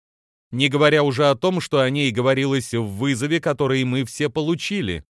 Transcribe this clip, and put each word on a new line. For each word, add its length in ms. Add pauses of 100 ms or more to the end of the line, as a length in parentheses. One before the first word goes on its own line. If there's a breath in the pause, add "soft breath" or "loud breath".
(500)
«Не 180
говоря 340
уже 280
о 60
том, 240
что 200
о 100
ней 200
говорилось 640
в 100
вызове, 560
который 440
мы 200
все 240
получили. 840